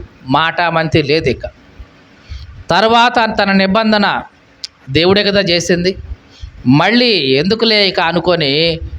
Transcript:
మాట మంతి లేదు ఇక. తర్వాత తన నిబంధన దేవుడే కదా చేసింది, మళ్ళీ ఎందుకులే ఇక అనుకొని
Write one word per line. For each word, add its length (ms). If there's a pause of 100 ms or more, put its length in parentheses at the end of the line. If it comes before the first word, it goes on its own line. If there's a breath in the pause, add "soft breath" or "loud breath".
(300)
మాట 320
మంతి 420
లేదు 260
ఇక. 160 (1300 loud breath)
తర్వాత 560 (160)
తన 80
నిబంధన 720 (680)
దేవుడే 340
కదా 160
చేసింది, 560 (720 loud breath)
మళ్ళీ 440
ఎందుకులే 760
ఇక 120
అనుకొని 800 (200)